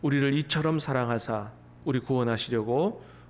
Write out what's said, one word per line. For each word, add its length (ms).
우리를 320
이처럼 460
사랑하사 720
우리 140
구원하시려고 1040